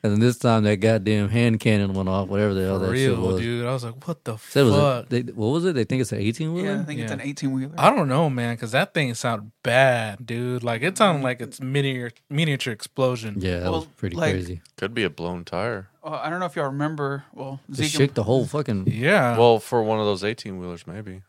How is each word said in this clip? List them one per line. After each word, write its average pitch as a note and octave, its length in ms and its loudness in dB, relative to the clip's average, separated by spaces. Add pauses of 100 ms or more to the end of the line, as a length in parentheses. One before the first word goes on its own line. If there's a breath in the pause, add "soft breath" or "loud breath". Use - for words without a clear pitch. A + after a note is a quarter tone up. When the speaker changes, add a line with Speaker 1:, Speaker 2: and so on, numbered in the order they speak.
Speaker 1:
And G#2+ 80 4
then G#2 80 4
this A#2+ 160 6
time A2+ 280 4
that G#2 120 4
goddamn G#2 540 2
hand A2+ 300 2
cannon G2+ 340 2
went F#2+ 160 -2
off, F#2+ 180 -2
whatever G2+ 240 0
the F#2+ 100 0
hell F#2+ 160 0
Speaker 2:
For F#2 100 -2
Speaker 1:
that F#2 80 0
shit C3 140 2
Speaker 2:
real, G#2 120 0
Speaker 1:
was. F#2 180 0
Speaker 2:
dude. A#2+ 260 -2
I B2+ 60 -2
was B2+ 120 -6
like, A#2+ 220 -12
"What E3+ 160 -8
the A#2 140 -8
Speaker 1:
Said - 240 0
it C#3 60 8
was A2 80 6
a, C#3+ 40 6
Speaker 2:
fuck?" C3+ 300 2
Speaker 1:
they, A#2+ 140 0
what A2+ 260 -4
was E3 160 0
it? F3+ 100 0
They A#2 100 2
think C3 180 -2
it's A2+ 100 -2
an A2 80 -4
eighteen-wheeler? D#3+ 540 -2
Speaker 3:
Yeah, G#3 80 -2
I - 20 -4
think D3 160 -6
it's A2+ 80 -6
Speaker 2:
Yeah. C#3+ 60 -6
Speaker 3:
an C#3 80 -8
eighteen-wheeler. C3+ 560 -4
Speaker 2:
I F3+ 100 4
don't A3 180 2
know, D3 220 2
man, A#2+ 300 -2
'cause A2+ 140 -8
that D3 200 0
thing C3+ 220 -2
sounded A2 360 -4 (120)
bad, A#2+ 640 2
dude. B2 360 -4
Like, A#2 200 -2
it F#3 160 -2
sounded E3+ 260 4
like B2+ 160 -2
it's - 180 -12
miniature, C3 520 -2 (180)
miniature C#3+ 460 0
explosion. A2+ 640 -2
Speaker 1:
Yeah, F2+ 220 -2
that F2+ 100 -2
Speaker 3:
Well, E2+ 100 0
Speaker 1:
was D#3+ 160 -12
pretty F2+ 200 -6
Speaker 3:
like, E3 180 0
Speaker 1:
crazy. F2 260 -6 (160)
Speaker 4:
Could G2 180 -6
be A#2 100 0
a E2 60 0
blown F2 360 -8
tire. G2+ 420 -6 (160)
Speaker 3:
uh, D3+ 180 -8
I D3 60 -6
don't E3+ 100 -6
know F#3 60 -4
if E3+ 100 -8
y'all D3+ 120 -2
remember. C#3+ 680 -4
Well, C3+ 280 -12 (100)
Speaker 1:
Just C3+ 100 -6
Speaker 3:
Zeke D3+ 120 0
Speaker 1:
shook C#3+ 180 4
Speaker 3:
and - 60 -20
Speaker 1:
the A2+ 80 0
whole B2 200 2
fucking C3+ 440 -2
Speaker 2:
Yeah. B2+ 500 2
Speaker 4:
Well, A#2 200 8
for A#2 240 0
one A2 180 0
of G#2+ 40 0
those G2+ 180 0
eighteen-wheelers, F#2 640 -6
maybe. F#2+ 420 -14